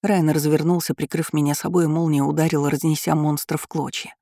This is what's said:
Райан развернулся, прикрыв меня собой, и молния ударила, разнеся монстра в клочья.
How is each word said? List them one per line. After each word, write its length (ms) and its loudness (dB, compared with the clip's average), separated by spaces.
Райан 280 2
развернулся, 640 2
прикрыв 400 -4
меня 200 2
собой, 300 0
и 40 0
молния 340 2
ударила, 480 2
разнеся 440 0
монстра 440 0
в 80 -8
клочья. 560 -8